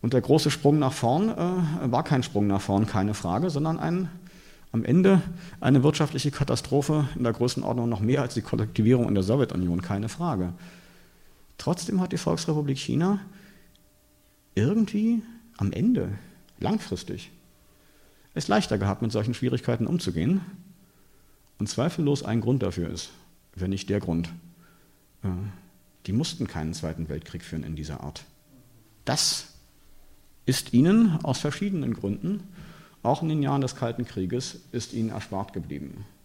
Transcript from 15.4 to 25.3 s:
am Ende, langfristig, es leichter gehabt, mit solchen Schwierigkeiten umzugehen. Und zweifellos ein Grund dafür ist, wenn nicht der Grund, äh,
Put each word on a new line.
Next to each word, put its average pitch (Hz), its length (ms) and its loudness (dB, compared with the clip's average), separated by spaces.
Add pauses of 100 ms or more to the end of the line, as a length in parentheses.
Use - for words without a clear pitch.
am 101 160 0
Ende, 127 400 2 (480)
langfristig, - 720 -6 (1000)
es - 120 -4
leichter 196 320 2
gehabt, 98 240 0
mit 113 80 0
solchen 110 240 0
Schwierigkeiten 117 540 0
umzugehen. 160 520 0 (1160)
Und 104 100 -2
zweifellos 143 540 0
ein 117 180 0
Grund 120 220 2
dafür 90 260 -2
ist, - 220 -8 (460)
wenn 90 140 -2
nicht 98 180 -4
der 101 100 2
Grund, 85 300 -2 (960)
äh, 101 40 0 (800)